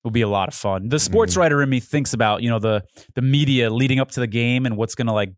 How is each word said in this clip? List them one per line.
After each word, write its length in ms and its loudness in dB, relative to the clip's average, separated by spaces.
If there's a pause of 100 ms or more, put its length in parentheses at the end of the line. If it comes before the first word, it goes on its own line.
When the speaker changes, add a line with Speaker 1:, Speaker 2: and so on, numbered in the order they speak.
Speaker 1:
will 80 -6
be 100 2
a 60 2
lot 200 0
of 60 -10
fun. 360 -4
The 100 0
sports 340 2
Speaker 2:
Mm-hmm. 80 0
Speaker 1:
writer 220 4
in 60 0
me 100 0
thinks 340 -4
about, 300 2
you 80 0
know, 80 0
the, 240 0 (320)
the 80 -2
media 480 2
leading 280 0
up 120 -2
to 80 -6
the 80 -2
game 400 0
and 100 -2
what's 160 -4
gonna, 220 -2
like, 220 -2